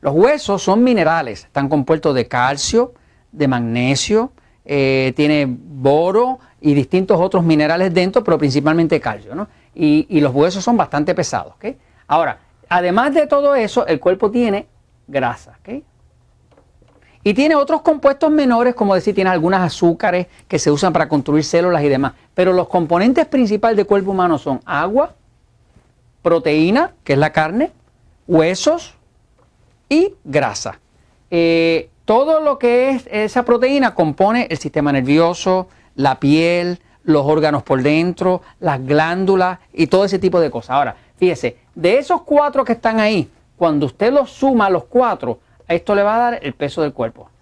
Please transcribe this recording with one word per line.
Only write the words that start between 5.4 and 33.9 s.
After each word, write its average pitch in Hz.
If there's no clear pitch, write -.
boro 160
y 151
distintos 180
otros 185
minerales 165
dentro, 185
pero 165
principalmente 151
calcio, 104
¿no? 196
Y, 156
y 156
los 135
huesos 175
son 240
bastante 151
pesados, 110
¿ok? 254
Ahora, 147
además 180
de 302
todo 285
eso, 233
el 156
cuerpo 190
tiene 214
grasa, 127
¿ok? 262
Y 202
tiene 294
otros 311
compuestos 302
menores, 247
como 202
decir, 190
tiene 190
algunas 185
azúcares 175
que 160
se 151
usan 151
para 151
construir 151
células 170
y 147
demás. 139
Pero 185
los 180
componentes 185
principales 226
del 196
cuerpo 196
humano 294
son 135
agua, 202
proteína, 170
que 143
es 135
la 151
carne, 190
huesos 185
y 370
grasa. 131
Eh, 165
todo 294
lo 285
que 247
es 254
esa 214
proteína 240